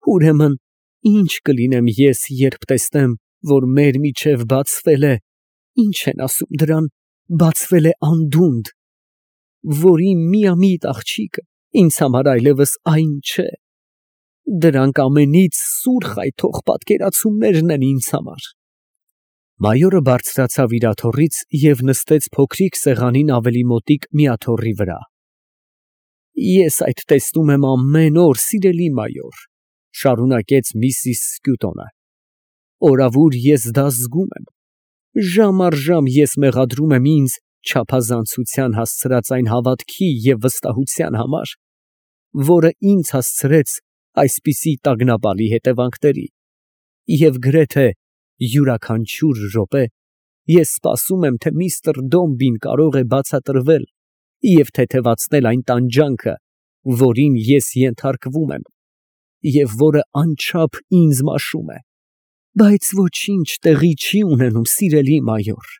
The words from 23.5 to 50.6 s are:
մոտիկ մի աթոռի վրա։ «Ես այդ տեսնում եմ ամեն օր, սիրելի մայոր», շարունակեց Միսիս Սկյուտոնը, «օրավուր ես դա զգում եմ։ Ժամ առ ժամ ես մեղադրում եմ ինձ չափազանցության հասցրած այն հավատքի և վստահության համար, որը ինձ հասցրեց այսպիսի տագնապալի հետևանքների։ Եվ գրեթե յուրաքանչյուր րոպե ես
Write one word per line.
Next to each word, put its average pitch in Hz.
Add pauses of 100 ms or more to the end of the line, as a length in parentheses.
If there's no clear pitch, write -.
մոտիկ 123
մի 151
աթոռի 113
վրա։ 92 (1400)
«Ես 185
այդ -
տեսնում 147
եմ 139
ամեն 147
օր, 151
սիրելի 180
մայոր», 113 (540)
շարունակեց 123
Միսիս 123
Սկյուտոնը, - (960)
«օրավուր 135
ես 131
դա 139
զգում 127
եմ։ - (680)
Ժամ 190
առ 170
ժամ 147
ես 139
մեղադրում 135
եմ 127
ինձ 143 (240)
չափազանցության 123
հասցրած 117
այն 127
հավատքի 123 (100)
և 127
վստահության 131
համար, 123 (840)
որը 160 (100)
ինձ 196
հասցրեց 139 (480)
այսպիսի 147
տագնապալի 110
հետևանքների։ 123 (800)
Եվ 147
գրեթե 135 (540)
յուրաքանչյուր 120
րոպե 110 (640)
ես 165